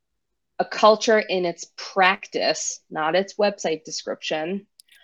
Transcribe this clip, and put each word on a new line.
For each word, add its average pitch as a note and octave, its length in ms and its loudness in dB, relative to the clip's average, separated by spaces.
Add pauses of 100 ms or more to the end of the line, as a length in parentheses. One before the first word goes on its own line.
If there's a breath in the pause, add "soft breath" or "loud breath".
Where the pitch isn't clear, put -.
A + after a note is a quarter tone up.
(580)
a - 80 -2
culture G#3+ 540 4
in F#3 260 -2
its E3+ 200 -6 (120)
practice, - 1040 0 (100)
not D#3+ 260 -2
its F#3+ 200 -2
website G3+ 480 -2
description, E3 840 -6 (380 soft breath)